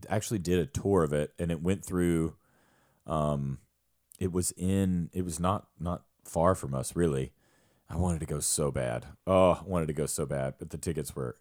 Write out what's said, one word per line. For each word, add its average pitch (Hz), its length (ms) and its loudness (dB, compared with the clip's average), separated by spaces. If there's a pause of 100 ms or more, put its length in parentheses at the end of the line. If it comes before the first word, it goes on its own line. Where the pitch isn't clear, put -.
actually 104 300 -2
did 87 200 2
a 80 60 2
tour 98 380 2
of 71 100 0
it, 73 260 0
and 85 120 0
it 78 100 -2
went 92 240 0
through, 85 500 2 (720)
um, 71 520 -2 (600)
it 92 120 -2
was 90 260 -2
in, 92 560 0
it 92 100 -2
was 85 160 -8
not, 92 280 0 (120)
not 87 240 -4 (220)
far 87 300 4
from 67 200 -6
us, 64 200 -4
really. 71 360 2 (580)
I 80 80 -6
wanted 87 220 0
to 78 60 -6
go 76 140 -4
so 71 320 0
bad. 62 340 -4 (220)
Oh, 92 260 8
I - 120 -4
wanted 87 220 0
to 78 60 -4
go 73 120 -2
so 73 200 -2
bad, 67 340 -4
but 80 100 -12
the 82 80 -12
tickets 76 380 -6
were 64 260 -6